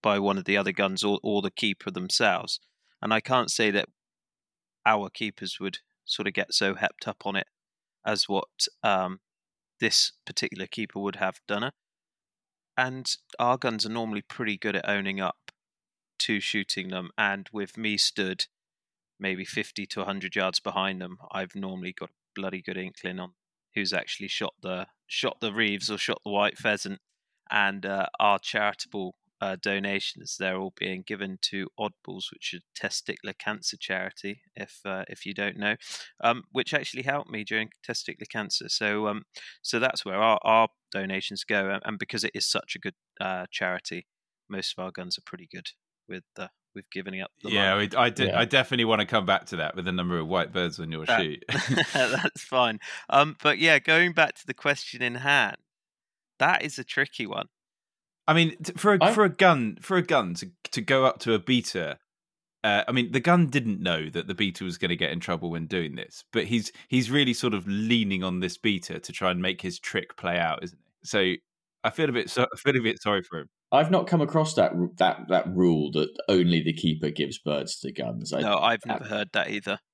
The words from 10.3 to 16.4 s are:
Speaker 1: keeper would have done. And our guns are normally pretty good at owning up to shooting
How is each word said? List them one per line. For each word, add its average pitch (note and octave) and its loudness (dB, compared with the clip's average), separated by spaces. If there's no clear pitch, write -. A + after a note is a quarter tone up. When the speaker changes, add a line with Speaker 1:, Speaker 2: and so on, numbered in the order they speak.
Speaker 1:
keeper G#2 -8
would G2 -4
have F#2+ -2
done. G#2+ -4
And B2+ -2
our B2 4
guns A2+ -2
are G#2+ -6
normally A2 -4
pretty G#2+ -4
good G#2 -2
at - -2
owning G2 -2
up F2+ -2
to G#2 0
shooting G2 -4